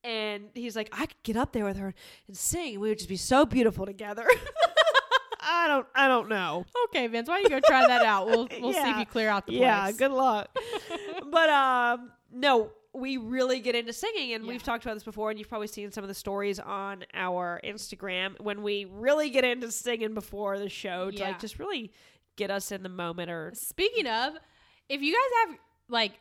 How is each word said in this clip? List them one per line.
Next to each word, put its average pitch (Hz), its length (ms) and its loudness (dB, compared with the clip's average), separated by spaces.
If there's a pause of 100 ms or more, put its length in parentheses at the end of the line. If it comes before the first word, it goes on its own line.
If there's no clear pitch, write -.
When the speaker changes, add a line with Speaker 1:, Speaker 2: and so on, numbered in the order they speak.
Speaker 1:
And 214 520 -6
he's 233 220 -8
like, 220 160 -6
"I 294 140 -4
could - 160 -18
get 220 140 -2
up 262 160 0
there 220 120 -2
with 196 140 -4
her 196 160 -8 (320)
and 196 100 -18
sing. 247 440 -4
We 220 80 0
would 214 100 0
just 180 100 -10
be 190 80 -4
so 269 300 6
beautiful 220 400 2
together." 208 420 -6
<laughs> 571 1120 4
I 339 280 2
don't, 277 260 2
I 269 140 6
don't 240 200 4
know. 180 360 -2 (220)
Speaker 2:
Okay, 269 200 -2
Vince, 233 220 -4
why 349 80 0
don't 403 80 0
you 466 60 6
go 269 140 0
try 277 220 8
that 247 180 6
out? 208 220 4
We'll, 226 220 2 (120)
we'll 247 120 -2
see 370 80 0
if 269 60 2
Speaker 1:
Yeah. 220 120 0
Speaker 2:
you 220 80 -2
clear 220 220 0
out 202 180 0
the 220 80 -6
Speaker 1:
Yeah, 240 300 4
Speaker 2:
place. 208 120 -2
Speaker 1:
good 269 140 2
luck. 254 380 2 (420)
Speaker 2:
<laughs> 370 400 -10
Speaker 1:
But, 330 200 6
um, 247 600 2 (220)
no, 247 380 4 (220)
we 262 260 -6
really 254 420 0
get 233 140 -2
into 233 180 -2
singing, 349 420 -4
and 226 120 -8
we've 240 140 -8
Speaker 2:
Yeah. - 60 -10
Speaker 1:
talked 233 180 -4
about 220 100 -6
this 214 100 -12
before, 214 260 -6
and 214 80 -6
you've 208 100 -14
probably 214 200 -8
seen 202 240 -12
some 214 120 -8
of 196 40 -10
the 196 60 -10
stories 202 440 -4
on 196 460 -8 (100)
our 180 500 -4
Instagram. 196 760 -8
When 208 220 -6
we 202 280 -4
really 277 400 0
get 254 140 2
into 240 260 -2
singing 226 440 -4
before 202 440 -6
the 202 100 -6
show 185 420 -6
to, 202 60 -12
Speaker 2:
Yeah. 196 120 -4
Speaker 1:
like, 185 120 -6
just - 180 -12
really 302 340 -6 (440)
get 202 140 -4
us 196 220 -4
in 190 100 -8
the 185 60 -10
moment. 175 420 -6
Or 165 240 -8
Speaker 2:
Speaking 403 520 -2
of, 247 280 -2 (540)
if 277 140 -4
you 302 120 2
guys 480 360 2
have 254 80 -18 (300)
like 226 320 0